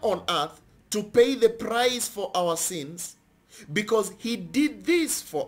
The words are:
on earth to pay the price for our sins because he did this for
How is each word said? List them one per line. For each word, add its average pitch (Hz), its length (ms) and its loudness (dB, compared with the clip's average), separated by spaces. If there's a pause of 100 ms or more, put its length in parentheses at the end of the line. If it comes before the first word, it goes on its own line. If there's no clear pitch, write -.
on 185 280 0
earth 165 320 -2 (300)
to 208 120 -2
pay 247 320 4
the 226 140 4
price 240 580 0
for 202 260 -6
our 175 220 2
sins 165 640 -8 (560)
because 208 440 0
he 226 200 -4
did 208 480 0
this 330 360 2
for - 260 -4